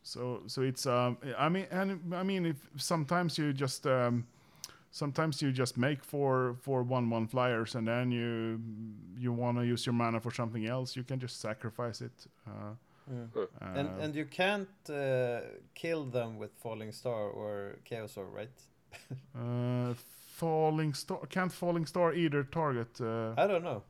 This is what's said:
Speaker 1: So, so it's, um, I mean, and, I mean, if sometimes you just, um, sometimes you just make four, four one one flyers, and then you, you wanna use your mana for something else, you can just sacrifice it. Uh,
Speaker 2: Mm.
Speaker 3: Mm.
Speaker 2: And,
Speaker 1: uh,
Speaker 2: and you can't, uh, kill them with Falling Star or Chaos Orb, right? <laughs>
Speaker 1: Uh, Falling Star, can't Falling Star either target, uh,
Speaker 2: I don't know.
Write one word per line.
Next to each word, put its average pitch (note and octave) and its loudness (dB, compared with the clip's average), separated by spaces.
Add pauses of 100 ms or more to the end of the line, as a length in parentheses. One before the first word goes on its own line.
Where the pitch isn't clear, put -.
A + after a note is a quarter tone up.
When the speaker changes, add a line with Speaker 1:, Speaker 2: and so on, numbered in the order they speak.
Speaker 1:
So, B2 -4
so C3 -2
it's, C3 0
um, B2 4 (200)
I D3 4
mean, F#3 0
and, F3+ -2
I F3+ -2
mean, F#3+ 2
if D#3 0 (200)
sometimes E3+ 2
you D3 2
just, C3+ -2
um, B2 4 (640)
sometimes D3+ 0
you C#3 4
just B2+ 2
make C#3+ 2
four, C3 2
four C3 2
one B2 2
one A2+ 2
flyers, B2 2
and A2+ 0
then B2 2
you, A2+ 0 (580)
you B2 0
wanna A#2+ 2
use A#2+ 2
your B2 2
mana A#2 2
for A#2 -4
something A2+ -4
else, B2+ -4
you B2+ -6
can C3 -4
just A#2+ -8
sacrifice A2+ -6
it. - -12 (200)
Uh, G#2 -10 (360)
Speaker 2:
Mm. A#2+ -8
Speaker 3:
Mm. G#2 -2 (280)
Speaker 2:
And, C#3 0
Speaker 1:
uh, F#2+ -4
Speaker 2:
and D3+ -4
you D3+ -2
can't, F#3+ 0 (200)
uh, B2+ 2 (320)
kill D#3+ -2
them A#2 -2
with G#2 -8 (100)
Falling A2 -6
Star A2 -2
or G#2 -6
Chaos A2 -8
Orb, G2 -8
right? G#2+ -8 (400)
<laughs> - -14
Speaker 1:
Uh, B2 0 (440)
Falling D#3 4
Star, - -6
can't F#3 0
Falling E3+ 0
Star E3+ 4
either D3 4
target, C3+ 0
uh, A2+ 0
Speaker 2:
I F3 6
don't F3+ 2
know. B2 -4